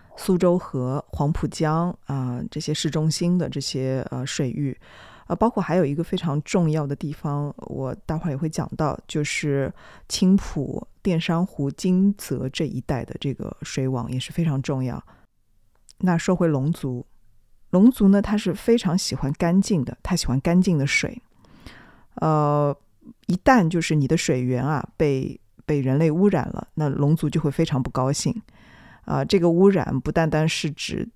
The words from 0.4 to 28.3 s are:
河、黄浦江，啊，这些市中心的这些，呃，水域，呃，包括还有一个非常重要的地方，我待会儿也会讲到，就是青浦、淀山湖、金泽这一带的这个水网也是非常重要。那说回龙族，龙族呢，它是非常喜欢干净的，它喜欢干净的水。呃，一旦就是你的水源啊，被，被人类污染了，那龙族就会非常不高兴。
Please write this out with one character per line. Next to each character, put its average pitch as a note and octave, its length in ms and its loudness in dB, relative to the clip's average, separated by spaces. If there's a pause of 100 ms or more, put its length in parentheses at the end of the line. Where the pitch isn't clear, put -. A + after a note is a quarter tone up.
河、 C3 520 -4
黄 D3 240 -2
浦 - 140 -4
江， D#3+ 480 -2 (120)
啊， B2+ 340 -4 (100)
这 D3+ 100 -8
些 D3+ 120 -6
市 D3+ 160 -2
中 D#3 220 0
心 F3 260 0
的 E3 120 0
这 C3+ 120 -6
些， C3 500 -4
呃， B2+ 140 -6
水 C#3 240 -4
域， C#3 260 -4 (520)
呃， - 80 -4
包 A3 160 2
括 - 100 -2
还 D#3+ 140 -2
有 F3+ 100 4
一 C#3 80 0
个 D#3 120 -2
非 - 120 -4
常 D#3 260 -2
重 E3+ 280 2
要 D3+ 160 -2
的 C#3+ 80 -4
地 C#3+ 180 -6
方， C#3+ 460 -4
我 C3+ 340 -8 (140)
待 D#3+ 100 -2
会 E3+ 120 -4
儿 - 20 0
也 C3 60 -2
会 D#3 120 -2
讲 - 280 -6
到， D3+ 200 0 (120)
就 D3+ 160 -2
是 C#3 460 -2 (380)
青 F#3+ 280 4
浦、 - 500 -4 (160)
淀 E3+ 180 0
山 E3+ 240 0
湖、 C#3+ 240 -4
金 F#3 460 2
泽 C3 340 -6
这 - 160 -4
一 C3 180 -4
带 C3 220 -4
的 - 140 -12
这 C#3 160 -4
个 - 280 -8
水 C3 260 -4
网 B2+ 200 -4
也 B2+ 100 -6
是 - 120 -8
非 E3+ 140 -2
常 C#3 180 0
重 C3 220 -4
要。 - 200 -6 (920)
那 F3+ 180 2
说 F3+ 200 2
回 E3+ 100 2
龙 D3 240 0
族， B2+ 340 -6 (640)
龙 G3+ 200 8
族 G#3 160 2
呢， G3 160 6
它 G#3 140 -2
是 F#3+ 180 -2
非 A#3 240 4
常 F3+ 180 0
喜 - 200 -2
欢 C#3 160 -2
干 F3 280 2
净 F3+ 240 0
的， - 160 -8
它 - 140 -2
喜 - 140 -2
欢 C3 120 0
干 F3 220 4
净 F3 160 2
的 C#3 80 2
水。 - 340 -4 (1000)
呃， D3 520 2 (540)
一 - 80 0
旦 G#3+ 340 6
就 E3 120 2
是 D#3+ 160 0
你 C#3 100 4
的 D#3+ 100 2
水 B2+ 260 0
源 B2+ 220 -2
啊， D3+ 320 -2
被， C#3 440 -2 (260)
被 D3 140 0
人 C3 180 2
类 D#3+ 100 4
污 F3 200 4
染 F#3 220 0
了， - 240 -10
那 D3+ 140 0
龙 C#3+ 280 2
族 D3+ 120 -2
就 D#3+ 120 0
会 D3+ 100 0
非 E3 140 0
常 C3+ 180 -2
不 - 80 -4
高 C3 220 0
兴。 - 280 -4 (640)